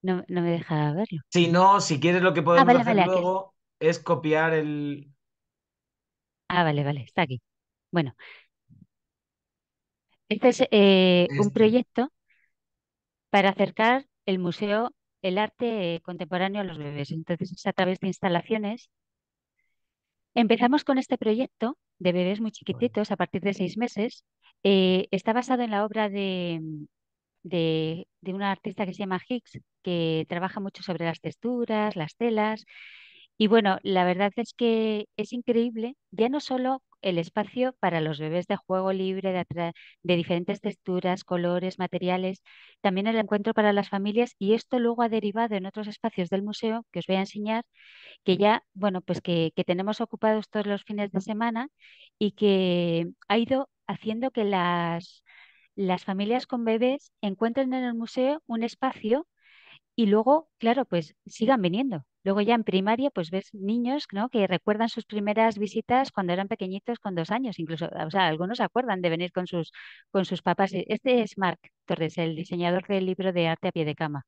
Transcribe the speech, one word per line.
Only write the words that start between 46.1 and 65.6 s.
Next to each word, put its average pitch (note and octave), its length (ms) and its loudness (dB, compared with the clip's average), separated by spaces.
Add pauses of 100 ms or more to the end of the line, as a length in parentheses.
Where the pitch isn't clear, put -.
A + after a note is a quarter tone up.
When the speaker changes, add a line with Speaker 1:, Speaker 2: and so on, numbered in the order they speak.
Speaker 1:
del G3 140 -2
museo A3 480 -6
que F3 80 -6
os - 80 -10
voy F#3+ 100 0
a F#3+ 40 0
enseñar, G#3 440 -4 (580)
que F#3 140 2
ya, G#3 260 4 (100)
bueno, F#3+ 280 -2
pues - 200 -4
que, E3 340 0
que F#3 80 -2
tenemos F#3+ 380 -2
ocupados G#3+ 480 -2
todos G#3 180 -4
los G3+ 160 -4
fines G#3 280 -6
de F#3 100 -2
semana A3+ 480 -4 (500)
y G3+ 140 2
que F3 760 2 (180)
ha G#3 100 2
ido C4 320 -2 (180)
haciendo A3 440 -6
que A3+ 140 -2
las, F3 800 -2 (520)
las F#3 300 -2
familias G#3 420 -2
con A#3+ 180 -4
bebés B3 460 0 (100)
encuentren A#3 520 -2
en B3+ 100 -2
el B3 120 -4
museo B3+ 520 -2
un A3+ 160 -4
espacio B3+ 640 -2 (680)
y A3+ 120 2
luego, A3+ 420 4 (100)
claro, A#3+ 260 0
pues E3+ 300 -4 (100)
sigan A#3 360 2
viniendo. F#3 440 -2 (180)
Luego G3 180 0
ya A3+ 140 4
en A3+ 80 0
primaria, A3+ 480 0
pues E3 200 -6
ves F#3+ 220 -8
niños, A#3 600 -4
¿no? G#3 160 -4
que G3+ 180 0
recuerdan G#3+ 420 0
sus - 160 -10
primeras G#3+ 540 0
visitas A#3+ 520 -2